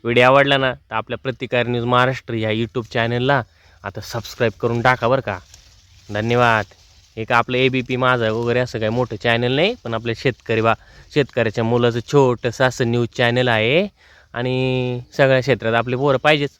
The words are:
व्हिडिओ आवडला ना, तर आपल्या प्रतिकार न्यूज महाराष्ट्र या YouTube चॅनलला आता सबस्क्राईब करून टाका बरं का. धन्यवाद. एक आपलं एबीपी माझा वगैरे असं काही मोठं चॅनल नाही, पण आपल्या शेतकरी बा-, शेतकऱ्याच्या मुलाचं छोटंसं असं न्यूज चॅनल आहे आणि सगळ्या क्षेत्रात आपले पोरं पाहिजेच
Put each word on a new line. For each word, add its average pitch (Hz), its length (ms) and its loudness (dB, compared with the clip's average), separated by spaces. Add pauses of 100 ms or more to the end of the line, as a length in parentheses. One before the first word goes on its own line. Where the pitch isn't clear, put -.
व्हिडिओ 120 200 4
आवडला 139 320 6
ना, 131 180 0
तर - 200 -14
आपल्या 113 240 -6
प्रतिकार 123 480 -4
न्यूज 120 180 -2
महाराष्ट्र 123 500 0
या 110 160 -2
YouTube 113 420 -4
चॅनलला 120 500 0 (400)
आता 101 180 -10
सबस्क्राईब 113 600 -4
करून 117 200 -2
टाका 123 280 2
बरं 131 120 2
का. 101 180 -8 (760)
धन्यवाद. 113 500 2 (520)
एक 113 160 -6
आपलं 120 240 2
एबीपी 127 400 0
माझा 123 340 2
वगैरे 120 280 -2
असं 123 200 -4
काही 107 120 -2
मोठं 120 260 -4
चॅनल 120 360 0
नाही, 175 220 0 (100)
पण 117 100 -6
आपल्या 113 240 -6
शेतकरी 117 420 -2
बा-, 113 140 2 (400)
शेतकऱ्याच्या 117 500 -2
मुलाचं 120 340 0 (140)
छोटंसं 127 520 2
असं 123 260 0
न्यूज 120 260 0
चॅनल 123 320 2
आहे 120 400 2 (440)
आणि 127 680 -4 (160)
सगळ्या 135 240 4
क्षेत्रात 113 340 -2
आपले 120 220 -2
पोरं 135 220 0
पाहिजेच 147 420 2